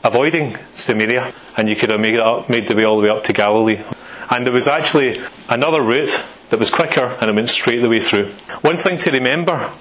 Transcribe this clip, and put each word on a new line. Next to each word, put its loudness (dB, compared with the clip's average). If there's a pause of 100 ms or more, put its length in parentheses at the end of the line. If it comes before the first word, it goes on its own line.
avoiding 0 (160)
Samaria, -2 (240)
and 0
you 0
could 0
have 0
made 2
it 2
up, 0
made 0
the 0
way 4
all 2
the 4
way 4
up -4
to -2
Galilee. 2 (480)
And 0
there 2
was 2
actually 2 (280)
another 2
route 0 (280)
that 2
was 0
quicker, 0 (140)
and 0
it 0
went 0
straight 0
the 2
way 4
through. 0 (340)
One 2
thing -2
to 0
remember -2